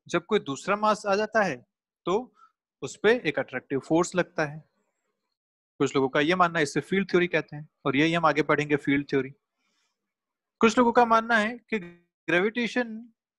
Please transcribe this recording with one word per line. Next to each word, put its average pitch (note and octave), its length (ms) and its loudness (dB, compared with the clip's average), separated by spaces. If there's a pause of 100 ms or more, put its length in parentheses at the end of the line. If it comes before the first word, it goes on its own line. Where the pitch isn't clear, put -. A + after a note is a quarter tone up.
जब - 180 -4
कोई G#3 140 0
दूसरा C#3 360 -4
मास G#3+ 300 0
आ G3 100 0
जाता G#3+ 280 0
है, C3+ 240 -6 (380)
तो G#3+ 300 -4 (460)
उस - 220 -12
पे A3 220 4
एक D3 140 -2
अट्रैक्टिव B2+ 400 -6
फोर्स E3 360 0
लगता E3+ 300 -2
है। D3+ 240 -12 (1080)
कुछ C#3 180 0
लोगों C3+ 140 2
का D3+ 100 0
ये D#3+ 160 2
मानना E3+ 240 2
है, D#3 40 0
इसे C#3+ 180 -2
फील्ड F#3+ 300 -4
थ्योरी F3 160 2
कहते D#3 280 -4
हैं D3+ 140 -14 (160)
और C3+ 100 0
यही D#3+ 180 2
हम E3+ 120 2
आगे D3 160 4
पढ़ेंगे, D3 340 0
फील्ड C#3+ 340 -2
थ्योरी। C3+ 200 -2 (1300)
कुछ A3+ 180 4
लोगों A#3+ 140 4
का A#3+ 140 4
मानना A3+ 320 2
है A3 200 -2
कि A3+ 220 -6 (500)
ग्रेविटेशन A3+ 800 -2 (300)